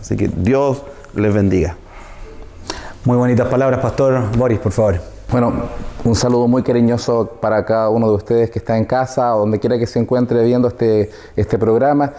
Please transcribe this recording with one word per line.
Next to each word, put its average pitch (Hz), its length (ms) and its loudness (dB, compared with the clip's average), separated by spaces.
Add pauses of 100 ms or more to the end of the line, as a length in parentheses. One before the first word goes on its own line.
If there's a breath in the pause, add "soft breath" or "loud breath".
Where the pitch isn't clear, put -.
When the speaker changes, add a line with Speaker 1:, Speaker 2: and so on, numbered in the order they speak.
Speaker 1:
Así - 160 -6
que 101 100 -2
Dios 135 560 0 (320 loud breath)
les 104 180 0
bendiga. 95 440 2 (1300 loud breath)
Speaker 2:
Muy 123 120 2
bonitas 123 300 2
palabras, 131 320 0
Pastor 127 580 0
Boris, 117 220 2
por 104 140 -2
favor. 101 420 0 (160)
Speaker 3:
Bueno, 120 220 0 (520)
un 117 100 2
saludo 120 340 2
muy 123 140 2
cariñoso 120 800 0
para 110 240 0
cada 110 240 0
uno 113 200 2
de 107 60 4
ustedes 117 360 2
que - 80 -6
está 113 180 -2
en 110 80 2
casa, 127 500 0
o 107 60 2
donde 107 180 0
quiera 120 200 0
que 117 80 0
se - 120 -4
encuentre 120 460 2
viendo 123 240 2
este, 107 420 0 (240 loud breath)
este 107 220 0
programa. 135 640 2